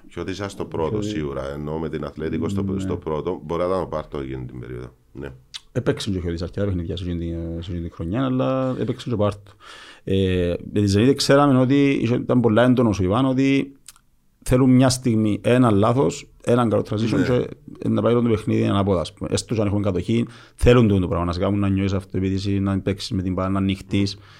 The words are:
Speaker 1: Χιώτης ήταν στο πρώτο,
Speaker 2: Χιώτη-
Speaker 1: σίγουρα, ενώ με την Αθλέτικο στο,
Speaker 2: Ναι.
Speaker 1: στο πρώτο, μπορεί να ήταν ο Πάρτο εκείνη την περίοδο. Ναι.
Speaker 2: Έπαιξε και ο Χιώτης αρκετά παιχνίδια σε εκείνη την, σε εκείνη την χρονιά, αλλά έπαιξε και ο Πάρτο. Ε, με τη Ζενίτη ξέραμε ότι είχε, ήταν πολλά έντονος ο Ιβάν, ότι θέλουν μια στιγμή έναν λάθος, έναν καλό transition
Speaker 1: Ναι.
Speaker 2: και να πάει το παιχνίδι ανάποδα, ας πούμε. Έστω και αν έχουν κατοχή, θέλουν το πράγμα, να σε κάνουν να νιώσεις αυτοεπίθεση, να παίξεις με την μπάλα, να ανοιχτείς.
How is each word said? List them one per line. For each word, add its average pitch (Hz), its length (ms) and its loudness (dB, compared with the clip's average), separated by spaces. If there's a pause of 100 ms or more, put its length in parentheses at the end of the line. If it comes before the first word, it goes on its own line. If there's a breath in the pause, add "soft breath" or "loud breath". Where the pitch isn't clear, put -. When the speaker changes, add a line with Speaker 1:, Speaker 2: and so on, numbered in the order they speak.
(100)
Speaker 1:
Χιώτης 87 260 -8
ήταν 101 140 -6
στο 95 140 -10
πρώτο, 80 260 -4
Speaker 2:
Χιώτη- 104 180 -4
Speaker 1:
σίγουρα, 69 440 -6
ενώ 76 260 -6
με 80 100 -6
την 73 160 -6
Αθλέτικο 80 440 -6
στο, 98 140 -2
Speaker 2:
Ναι. 95 180 -4
Speaker 1:
στο 95 160 -4
πρώτο, 78 480 -6
μπορεί 82 180 -4
να 90 60 0
ήταν 92 120 0
ο 80 60 -4
Πάρτο 78 320 -8
εκείνη 65 260 -8
την 62 160 -14
περίοδο. 62 340 -12 (180)
Ναι. 69 160 -12 (440)
Speaker 2:
Έπαιξε 127 380 -4
και 92 80 -2
ο - 20 -4
Χιώτης 85 220 -6
αρκετά 92 240 -6
παιχνίδια 85 300 -6
σε 90 80 -8
εκείνη 87 140 -6
την, 82 440 -8
σε 90 80 -12
εκείνη 85 160 -8
την 80 80 -12
χρονιά, 98 300 -6
αλλά 131 540 -2
έπαιξε 123 300 -6
και 120 60 -2
ο - 20 -2
Πάρτο. 101 360 -2 (520 loud breath)
Ε, 92 500 2 (180)
με 104 80 0
τη 104 60 2
Ζενίτη 104 280 4
ξέραμε 139 440 4
ότι 139 320 4 (120)
είχε, 120 120 0
ήταν 123 260 0
πολλά 113 220 4
έντονος 120 380 2
ο - 20 2
Ιβάν, 104 220 2
ότι 135 480 0 (680)
θέλουν 127 280 4
μια 127 180 8
στιγμή 110 560 0
έναν 120 300 4
λάθος, 120 560 2 (140)
έναν 120 260 2
καλό 107 200 0
transition 110 280 0
Speaker 1:
Ναι. - 80 2
Speaker 2:
και - 640 -4
να 110 140 0
πάει 113 120 2
το 120 80 4
παιχνίδι 113 440 0
ανάποδα, 98 340 2
ας 78 120 -6
πούμε. - 200 -10
Έστω - 220 -2
και 107 60 0
αν 104 60 2
έχουν 101 160 0
κατοχή, 101 440 0 (280 loud breath)
θέλουν 123 340 6 (120)
το 85 80 0
πράγμα, 85 160 -2
να 87 80 -2
σε 87 80 -4
κάνουν 98 180 0
να 98 100 0
νιώσεις 95 240 0
αυτοεπίθεση, 95 680 -2
να 98 200 0
παίξεις 98 300 -4
με 92 120 -2
την 92 100 -2
μπάλα, 92 160 -2
να 98 100 0
ανοιχτείς. 98 600 -2 (220 soft breath)